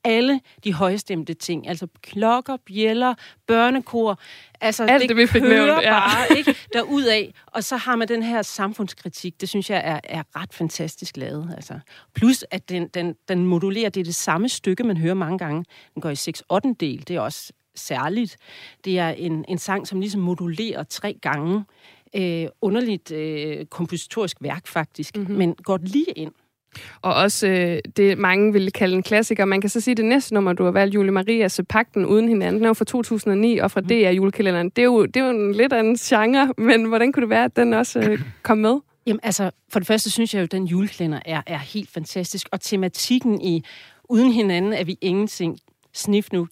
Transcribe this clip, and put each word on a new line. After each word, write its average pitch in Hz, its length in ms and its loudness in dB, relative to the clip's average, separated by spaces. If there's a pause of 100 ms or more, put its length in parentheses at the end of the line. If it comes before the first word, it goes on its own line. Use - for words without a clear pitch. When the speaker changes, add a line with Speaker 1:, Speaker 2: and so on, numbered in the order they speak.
Speaker 1:
alle 247 360 2 (240)
de 208 80 0
højstemte 180 600 -2
ting. 165 340 -8
Altså 175 180 -8 (160)
klokker, 240 540 -2 (100)
bjælder, 220 480 0 (320)
børnekor. 233 760 0 (400)
Altså, 220 240 -2
Speaker 2:
Alt 254 180 6
Speaker 1:
det 254 60 2
Speaker 2:
det, 226 80 0
vi 240 100 8
fik 233 160 4
Speaker 1:
kører 220 240 6
Speaker 2:
nævnt, 208 160 4
ja. 220 80 4 (100)
Speaker 1:
bare, 220 380 4
ikke? 302 160 2 (180)
Derudad. 233 520 0 (220)
Og - 180 -8
så 262 120 -4
har 240 200 -2
man 226 120 0
den 233 140 -2
her 226 200 -2
samfundskritik. 196 1000 -8
Det 190 80 -8
synes 196 220 -4
jeg 190 140 0
er, 156 200 -4
er 160 180 -10 (200)
ret 196 120 -14
fantastisk - 640 -8
lavet, 151 400 -10
altså. - 180 -16 (400)
Plus, 247 360 2
at 185 180 -10
den, 175 200 -6
den, 175 260 -6 (140)
den 180 180 0
modulerer. 196 440 0
Det 190 100 -4
er 175 40 -4
det 170 100 -8
samme 175 340 -2
stykke, 196 360 -4
man 208 120 0
hører 165 180 0
mange 185 240 -4
gange. 165 260 -6 (300)
Den 151 80 -10
går 160 80 -6
i 143 60 -6
seks - 320 -10
ottendel. 175 600 -2
Det 175 80 -6
er 143 40 -2
også - 320 -8 (220)
særligt. 175 600 -4 (480)
Det 185 140 0
er 170 100 0
en, 160 400 -4
en 175 100 -4
sang, 196 300 -6
som 190 120 -4
ligesom 208 200 -4
modulerer 175 640 -4
tre - 400 -10
gange. 160 420 -2 (520)
Øh, 170 300 -4 (140)
underligt, 214 520 -2
øh, 156 540 -8
kompositorisk 175 760 -6
værk, 147 260 -8
faktisk, - 500 -8
Speaker 2:
Mhm. 202 180 -6
Speaker 1:
men 180 200 2
går 190 280 -4
lige 285 340 -2
ind. 156 160 -10 (680)
Speaker 2:
Og 185 120 0
også, 202 320 2
øh, 180 320 0 (180)
det 196 220 4
mange 202 340 4
ville 196 180 2
kalde 185 260 0
en 185 60 2
klassiker. 214 420 0
Man 196 160 2
kan 202 100 -2
så 233 100 -2
sige, 247 140 0
det 220 100 0
næste 247 300 2
nummer, 196 180 2
du 185 120 0
har 180 60 4
valgt, 196 240 2
Julie 196 180 2
Maria, 202 360 2
så 190 160 -2
Pagten 214 420 0
uden 220 220 4
hinanden, 190 260 2
den 214 100 2
er 226 40 6
jo 226 60 4
fra 220 100 -2
to 240 180 -2
tusind 214 300 -2
og 196 60 2
ni 226 200 4
og - 120 2
fra 190 100 -4
Speaker 1:
Mhm. 185 80 -2
Speaker 2:
D 226 40 2
R 214 180 4
julekalenderen. 190 600 2
Det 240 120 0
er 247 40 8
jo, 240 200 6
det - 100 -6
er 262 80 2
jo 254 60 2
en 208 240 0
lidt 254 180 4
anden 226 240 4
genre, 262 600 4
men 226 260 4
hvordan 226 280 2
kunne 277 100 0
det 220 80 0
være, 226 140 4
at 247 120 -4
den 240 180 4
også, 240 260 0
øh, 214 200 2 (120)
Speaker 1:
<clears throat> - 100 -20
Speaker 2:
kom 214 160 4
med? 220 200 4 (280)
Speaker 1:
Jamen, 220 160 0
altså, 202 280 -2 (180)
for - 120 -2
det 175 60 -4
første 214 240 2
synes 226 240 -2
jeg 196 60 0
jo, 180 40 0
at - 80 -6
den 190 120 -2
julekalender 175 600 -2
er, 160 220 -6
er 165 120 -8
helt 143 320 -10
fantastisk, 175 600 -8
og 190 80 -6
tematikken 208 800 0
i 170 220 0 (460)
Uden 247 220 6
hinanden 196 400 2
er 185 120 -2
vi 175 160 -6
ingenting, 185 580 -2 (360)
snif 208 380 0
nu, 170 200 -2